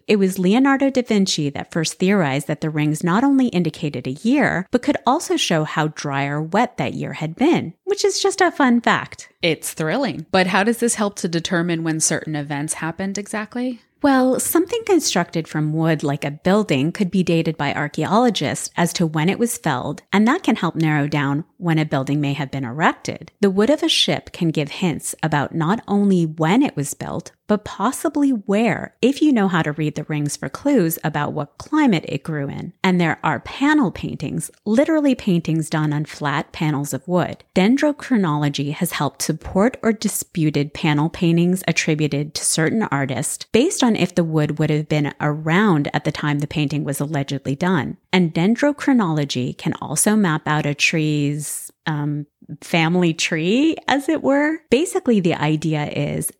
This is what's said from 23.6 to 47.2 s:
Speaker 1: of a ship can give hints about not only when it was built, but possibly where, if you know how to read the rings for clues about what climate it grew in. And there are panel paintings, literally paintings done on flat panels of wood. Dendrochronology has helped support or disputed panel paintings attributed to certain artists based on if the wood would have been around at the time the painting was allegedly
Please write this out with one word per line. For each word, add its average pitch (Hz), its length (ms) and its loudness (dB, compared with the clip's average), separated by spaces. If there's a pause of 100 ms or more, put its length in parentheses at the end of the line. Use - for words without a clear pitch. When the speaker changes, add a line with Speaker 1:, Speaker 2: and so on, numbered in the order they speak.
Speaker 1:
of 302 120 2
a 330 60 0
ship - 440 0
can 170 180 0
give 151 200 -2
hints - 500 -4
about 156 320 0
not 165 360 0
only 196 380 4
when 160 360 2
it - 140 -2
was 143 180 -4
built, - 380 -10 (160)
but 208 160 0
possibly 277 640 -2
where, 208 680 0
if 269 220 2
you 302 100 6
know 202 160 4
how 175 140 2
to 151 100 -2
read 151 220 -2
the 151 100 -6
rings 147 320 -2
for 147 140 -8
clues 202 520 2
about 151 300 -2
what - 240 -8
climate 277 500 2
it - 160 -6
grew 147 240 -4
in. - 280 -10 (100)
And 185 160 2
there 165 240 0
are 156 160 0
panel 285 500 0
paintings, - 600 -8 (160)
literally 285 480 2
paintings 165 560 0
done 151 240 0
on 151 100 -2
flat 147 480 -6
panels 147 400 -2
of 131 160 -8
wood. 180 340 -2 (120)
Dendrochronology 185 1200 2
has - 180 -4
helped - 300 -4
support 190 600 -2
or 226 100 2
disputed 156 800 -2
panel 151 340 2
paintings 175 580 2
attributed 151 680 -2
to - 100 -6
certain 160 380 0
artists 135 680 -4
based 269 320 2
on 233 140 2
if - 180 0
the 175 100 2
wood 156 340 0
would 156 100 2
have 151 220 0
been 147 280 0
around 156 760 2
at 143 100 -2
the 156 80 0
time 147 280 -2
the 151 60 0
painting 147 380 -2
was 143 160 -4
allegedly 139 560 -4